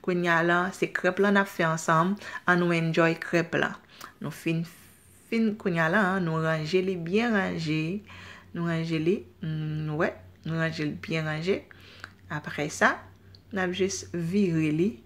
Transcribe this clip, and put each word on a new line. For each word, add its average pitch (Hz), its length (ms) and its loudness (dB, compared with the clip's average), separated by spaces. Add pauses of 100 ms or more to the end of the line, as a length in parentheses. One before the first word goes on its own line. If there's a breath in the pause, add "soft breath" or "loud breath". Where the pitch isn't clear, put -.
Kounye 175 260 2
a 165 160 4
la 175 120 4 (160)
se 165 200 -2
krèp 180 240 0
lan 202 160 4
n 202 80 6
ap 196 80 -4
fè 170 160 0
ansanm 165 480 2 (300 loud breath)
an, 175 160 4
nou 175 140 2
enjoy 165 440 4
krèp 165 400 0
lan, - 160 0 (480 loud breath)
nou 143 80 -8
fen 165 320 -2 (640)
fen. 226 320 2
Kounye 170 240 0
a 160 80 2
la 208 120 4 (200)
nou 160 220 0
ranje 160 400 0
li, 190 100 0
byen 208 400 0
ranje, 170 640 -2 (560 loud breath)
nou 170 160 -2
ranje 165 320 -2
li. 180 140 2 (260)
Nou 156 560 -4
wè, 190 140 0 (340)
nou 160 160 -2
ranje 160 240 -2
l, 147 160 -4
byen 160 240 -4
ranje. 170 320 -2 (680 loud breath)
Aprè 151 400 -6
sa 262 260 2 (540)
n 190 120 -4
ap 180 120 -2
jis 190 300 -2 (100)
vire 170 640 2
li. 175 140 2 (160)